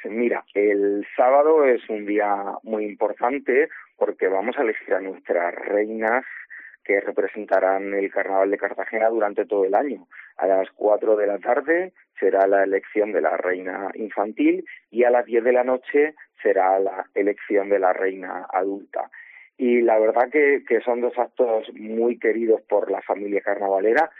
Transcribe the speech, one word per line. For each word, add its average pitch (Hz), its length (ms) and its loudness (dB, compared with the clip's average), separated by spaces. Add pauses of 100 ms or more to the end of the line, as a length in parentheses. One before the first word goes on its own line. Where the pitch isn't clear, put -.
mira, 110 500 -4
el 101 600 0
sábado 147 520 4
es 120 240 2
un 104 160 -8
día 104 360 0 (200)
muy 107 240 -4
importante 123 840 0 (300)
porque 98 300 0
vamos 98 280 -2
a 143 60 -2
elegir 107 320 -4
a 92 60 0
nuestras 87 540 -4
reinas 110 680 0 (600)
que 98 160 2
representarán 98 920 -2
el 98 180 -2
Carnaval 95 400 0
de 101 60 0
Cartagena 101 540 -2
durante 104 340 -2
todo 98 220 0
el 98 80 0
año. 127 340 -2 (300)
A - 80 -2
las 95 240 0
cuatro 107 460 2
de 104 100 0
la 101 120 -2
tarde 151 540 -2 (260)
será 98 280 4
la 98 180 4
elección 101 480 -2
de 87 80 0
la 85 160 0
reina 92 580 -6
infantil 113 680 -2 (260)
y 117 140 2
a 120 60 4
las 123 160 2
diez 113 180 0
de 123 80 4
la 123 120 4
noche 143 500 0 (280)
será 95 380 4
la 95 340 -4
elección 101 540 -2
de 101 100 2
la 92 140 2
reina 92 580 -6
adulta. 98 600 -4 (480)
Y 120 240 2
la 113 160 4
verdad 113 340 2
que, 143 340 2
que 113 140 2
son 120 220 -4
dos 120 160 -4
actos 120 560 -2
muy 113 440 -2
queridos 110 440 0
por 98 280 -2
la 95 120 -4
familia 98 400 -4
carnavalera, 101 760 0